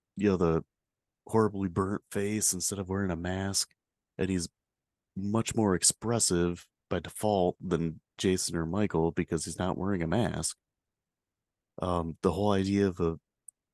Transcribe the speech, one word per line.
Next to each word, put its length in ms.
you 140
know, 60
the 280
horribly 400
burnt 420
face 420
instead 280
of 80
wearing 240
a 40
mask, 540
and 100
he's 200
much 380
more 220
expressive 920
by 80
default 600
than 400
Jason 380
or 100
Michael 460
because 320
he's 140
not 200
wearing 240
a 60
mask. 480
Um, 420
the 100
whole 200
idea 360
of 100
a, 200